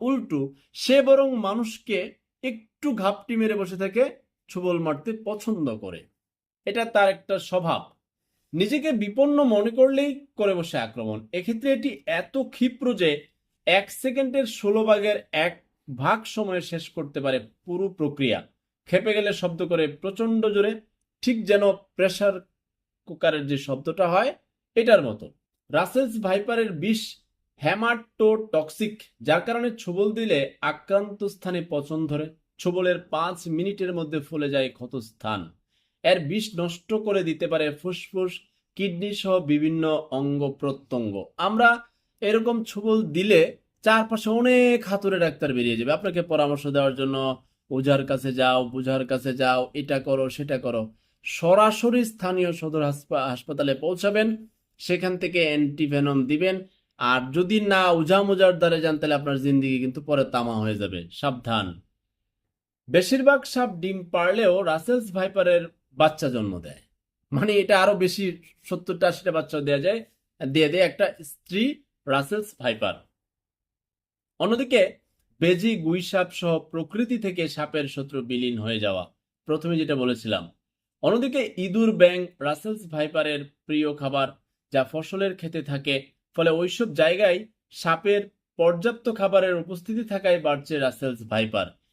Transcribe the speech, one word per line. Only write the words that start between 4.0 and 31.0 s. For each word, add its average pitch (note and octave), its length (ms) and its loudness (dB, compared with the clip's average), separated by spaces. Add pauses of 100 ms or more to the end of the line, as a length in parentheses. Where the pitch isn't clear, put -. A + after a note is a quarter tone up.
ছোবল F3+ 300 -2
মারতে D#3+ 340 -4 (120)
পছন্দ G3 520 -4
করে, F#2 300 -12 (580)
এটা A3+ 200 -2
তার G#3 240 4
একটা F#3+ 300 -2
স্বভাব। E3 540 -4 (600)
নিজেকে B3+ 400 0
বিপন্ন C4+ 520 2
মনে G#3+ 260 2
করলেই C4+ 560 2 (100)
করে G3+ 180 2
বসে E3 240 -4
আক্রমণ। A2+ 540 -6
এক্ষেত্রে A3+ 400 -2
এটি C4 340 -4
এত E3+ 320 -4
ক্ষিপ্র B3 560 -2
যে D#3 320 0 (400)
এক F#3+ 240 4
সেকেন্ডের C4 560 -2
ষোলো A3 380 0
ভাগের G#3 480 2
এক E3 320 -2 (300)
ভাগ F3+ 300 0
সময়ে F#3+ 360 -4
শেষ E3+ 300 -10
করতে D3 300 -8
পারে C3 200 0 (240)
পুরো F#3 240 -4
প্রক্রিয়া। C#3+ 600 -2 (380)
খেপে G#3 280 2
গেলে G#3 180 0
শব্দ F3 340 -4
করে D#3+ 220 2
প্রচণ্ড A3 580 -2
জোরে, G#3 340 2 (420)
ঠিক A3+ 220 0
যেন G3+ 280 4
প্রেসার F#3+ 760 -2 (600)
কুকারের D#3 400 0
যে C#3 120 0
শব্দটা D#3+ 500 -2
হয় G#3+ 260 2 (400)
এটার A3 280 6
মতো। G#2+ 300 -6 (380)
রাসেলস A3 500 0
ভাইপারের G3+ 520 0
বিষ G3+ 440 -2 (480)
হেমাটোটক্সিক, A3 1400 0 (200)
যার D3+ 180 2
কারণে A#3 360 -4
ছোবল G3 360 -2
দিলে G3 480 -2
আক্রান্ত G3 640 -2